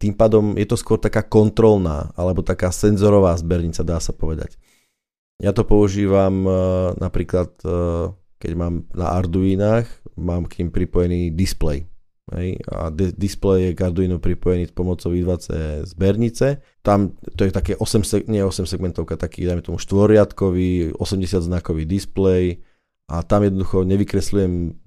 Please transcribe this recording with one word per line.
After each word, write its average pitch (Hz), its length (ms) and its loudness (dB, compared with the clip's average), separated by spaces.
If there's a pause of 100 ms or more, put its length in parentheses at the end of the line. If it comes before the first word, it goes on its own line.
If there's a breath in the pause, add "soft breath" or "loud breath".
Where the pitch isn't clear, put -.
tým 101 160 -2
pádom 107 400 4
je 101 80 0
to 117 160 -2
skôr - 160 0
taká 107 320 -2
kontrolná 104 880 4
alebo 90 240 0
taká 90 320 -2
senzorová 101 640 4
zbernica, 85 480 -2
dá 82 160 -2
sa - 160 -4
povedať. 78 400 -6 (880)
Ja 98 80 2
to 104 160 2
používam, 98 720 4
eh, 95 120 0 (440)
napríklad, 90 560 -2 (160)
eh, 87 480 -4 (240)
keď - 160 -6
mám 87 400 -4
na 82 160 -2
Arduinách, 95 800 0 (240)
mám 85 320 -4
k - 160 -6
nim 82 80 -4
pripojený 87 640 0
displej. 82 480 0 (480)
Hej, 90 380 -6
a - 180 -6
di-, 85 300 -2
displej 98 420 0
je 92 140 2
k 85 80 -6
Arduino 90 400 0
pripojený 90 480 0
s - 20 -20
pomocou 90 380 -4
I 87 160 0
dva 90 160 0
C 78 420 -6
zbernice. 107 800 0 (180 soft breath)
Tam 101 380 2
to - 260 -6
je 95 60 2
také 95 240 -2
osem 107 320 0
seg-, 104 240 -2
nie 107 160 2
osem 95 160 -4
segmentovka, 87 560 -4
taký, - 240 -8
dajme 87 180 -2
tomu, 85 220 -6
štvoriadkový, 92 1200 2
osemdesiat 95 400 -2
znakový 85 400 -4
displej 90 800 0 (480)
a 82 160 -6
tam 104 160 4
jednoducho 95 400 0
nevykresľujem 95 680 0 (340)